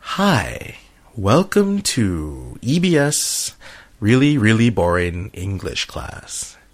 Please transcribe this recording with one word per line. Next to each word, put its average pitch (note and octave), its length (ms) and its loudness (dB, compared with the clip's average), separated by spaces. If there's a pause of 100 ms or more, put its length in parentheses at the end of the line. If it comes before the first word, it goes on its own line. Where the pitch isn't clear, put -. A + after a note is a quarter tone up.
Hi, - 760 -2 (380)
welcome G3 640 2
to D2+ 800 -4
E C#3 180 0
B F3 180 2
S - 580 -2 (440)
Really, C3 380 4
Really A2+ 320 4
Boring F2 640 0
English F#2+ 520 -6
Class. - 720 -14 (160)